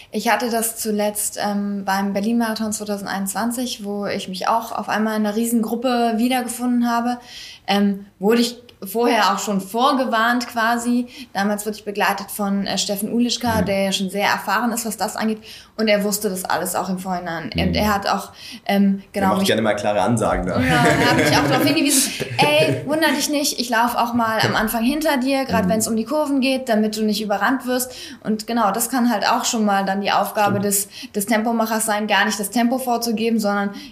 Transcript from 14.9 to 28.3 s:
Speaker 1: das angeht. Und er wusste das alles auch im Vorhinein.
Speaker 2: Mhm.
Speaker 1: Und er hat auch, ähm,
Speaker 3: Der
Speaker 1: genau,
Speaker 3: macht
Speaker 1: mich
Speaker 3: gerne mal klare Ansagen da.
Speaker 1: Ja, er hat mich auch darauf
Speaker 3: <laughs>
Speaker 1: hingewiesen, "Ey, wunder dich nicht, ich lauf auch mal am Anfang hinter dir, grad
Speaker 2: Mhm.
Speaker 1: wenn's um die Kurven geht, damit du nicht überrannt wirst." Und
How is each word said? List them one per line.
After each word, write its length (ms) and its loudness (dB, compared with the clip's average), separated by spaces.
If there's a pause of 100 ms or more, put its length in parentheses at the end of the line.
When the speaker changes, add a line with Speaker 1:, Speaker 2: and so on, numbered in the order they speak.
Speaker 1:
das 180 -2
angeht. 240 -2 (380)
Und 100 0
er 160 4
wusste 260 0
das 160 -4
alles 300 -2
auch 140 -2
im 100 -2
Vorhinein. 560 -6
Speaker 2:
Mhm. 80 0
Speaker 1:
Und 140 2
er 180 2
hat 140 -2
auch, 240 -2 (340)
ähm, 380 4 (100)
Speaker 3:
Der 60 -2
Speaker 1:
genau, 80 2
Speaker 3:
macht 140 2
Speaker 1:
mich 40 2
Speaker 3:
gerne 160 2
mal 120 2
klare 260 0
Ansagen 460 2
da. 140 0
Speaker 1:
Ja, 240 4
er 280 4
hat 40 4
mich 120 4
auch 200 4
darauf 160 2
Speaker 3:
<laughs> 0 -
Speaker 1:
hingewiesen, 480 2 (260)
"Ey, 460 4
wunder 300 0
dich 160 -2
nicht, 300 -2
ich 100 -4
lauf 240 2
auch 200 0
mal 260 0
am 160 2
Anfang 260 0
hinter 340 2
dir, 280 0
grad 220 0
Speaker 2:
Mhm. 40 2
Speaker 1:
wenn's 160 0
um 80 -2
die 100 0
Kurven 360 0
geht, 280 0
damit 280 2
du 80 -2
nicht 180 0
überrannt 440 0
wirst." 280 -4 (300)
Und 240 -4